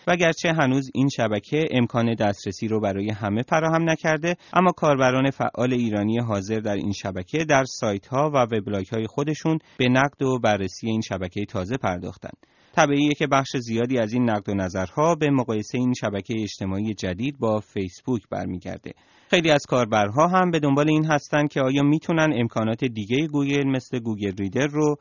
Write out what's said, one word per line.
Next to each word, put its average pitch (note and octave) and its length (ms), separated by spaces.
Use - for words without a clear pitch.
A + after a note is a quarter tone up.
و F3+ 80
گرچه E3+ 380
هنوز C3+ 400
این C3+ 160
شبکه A#2+ 640
امکان A#2 440
دسترسی G#2 520
رو G#2+ 140
برای G2+ 300
همه G#2 300
فراهم D#3+ 480
نکرده، D#3+ 460
اما F3+ 180
کاربران C3+ 580
فعال B2+ 440
ایرانی A2 460
حاضر A2 400
در G#2+ 160
این G2 160
شبکه G2 540
در C#3 180
سایت‌ها B2+ 680
و C#3+ 40
وبلاگ‌های A2 720
خودشون D3+ 520
به B2+ 120
نقد C3 320
و C3 180
بررسی G#2 480
این A2 140
شبکهٔ F#2+ 440
تازه G2+ 320
پرداختند. F2+ 600
طبیعیه D3 380
که D3 140
بخش C3+ 300
زیادی A#2+ 400
از A2 160
این B2 160
نقد G#2+ 200
و G#2 40
نظرها G2 640
به D3+ 140
مقایسهٔ A#2+ 500
این B2 140
شبکهٔ G#2 480
اجتماعی G2+ 520
جدید A2 460
با G#2+ 200
فیسبوک G#2 600
برمیگرده. F#2 640
خیلی E3 220
از D3 180
کاربرها A2+ 580
هم F3+ 240
به E3 80
دنبال D3 300
این D#3 160
هستن D3+ 420
که C#3+ 140
آیا C#3 220
می‌تونن D#3 520
امکانات A#2 480
دیگهٔ A#2+ 440
گوگل C#3+ 400
مثل C3 320
گوگل G2+ 400
ریدر G#2 280
رو D3 340